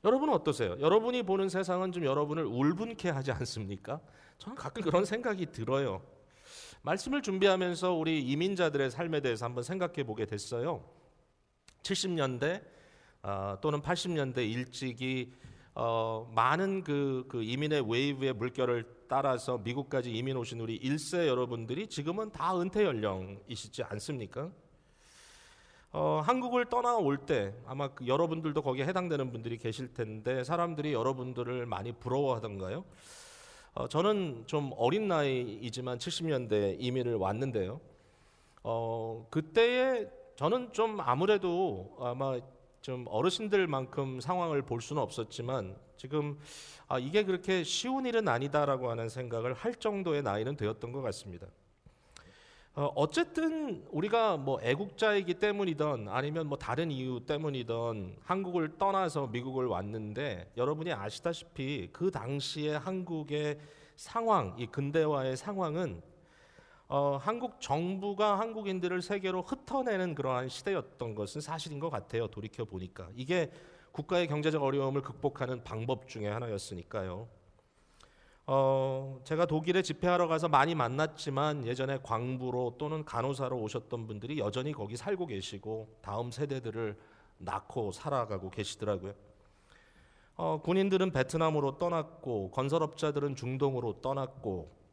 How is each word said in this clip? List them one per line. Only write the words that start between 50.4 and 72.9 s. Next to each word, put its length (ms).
되었던 360
것 100
같습니다. 460
어, 200
어쨌든 920
우리가 480
뭐 240
애국자이기 760
때문이든 760
아니면 360
뭐 140
다른 320
이유 340
때문이든 960
한국을 560
떠나서 500
미국을 380
왔는데 880
여러분이 360
아시다시피 1000
그 200
당시에 640
한국의 840
상황, 640
이 80
근대화의 720
상황은, 640
어, 320
한국 420
정부가 760
한국인들을 640
세계로 400
흩어내는 720
그러한 360
시대였던 680
것은 260
사실인 380
것 100
같아요. 380
돌이켜보니까. 880